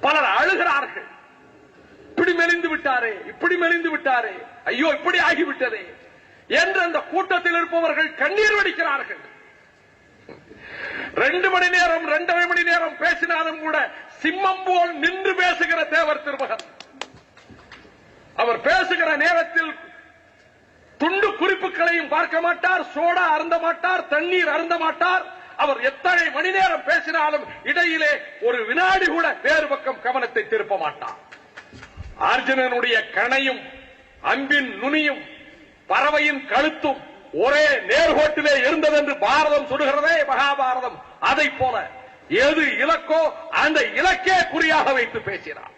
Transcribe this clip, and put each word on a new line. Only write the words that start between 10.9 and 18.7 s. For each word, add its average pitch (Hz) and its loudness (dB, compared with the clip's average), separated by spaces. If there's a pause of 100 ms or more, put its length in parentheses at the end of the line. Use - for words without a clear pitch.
ரெண்டு 359 2
மணி 359 2
நேரம், 339 2
ரெண்டரை 349 0
மணி 349 0
நேரம் 339 0
பேசினாலும் 320 -2
கூட 302 -2 (320)
சிம்மம் 381 0
போல் 349 2
நின்று 370 -2
பேசுகிற 339 0
தேவர் 302 0
திருமகன். 269 -6 (1700)
அவர் 233 0
பேசுகிற 339 2